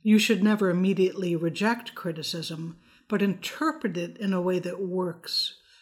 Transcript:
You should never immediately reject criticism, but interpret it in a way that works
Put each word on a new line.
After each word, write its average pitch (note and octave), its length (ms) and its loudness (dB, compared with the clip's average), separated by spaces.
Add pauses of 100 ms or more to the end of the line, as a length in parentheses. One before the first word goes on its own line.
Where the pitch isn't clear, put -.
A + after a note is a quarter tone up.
You G#3+ 160 6
should G#3 240 4
never G#3 280 4
immediately F#3 640 2
reject E3+ 580 -2
criticism, E3 840 -8 (280)
but G3+ 140 0
interpret G3+ 720 -2
it F3 220 -6
in G3 160 0
a F3+ 80 2
way F3+ 180 2
that F3+ 220 -6
works F3+ 760 -4 (240)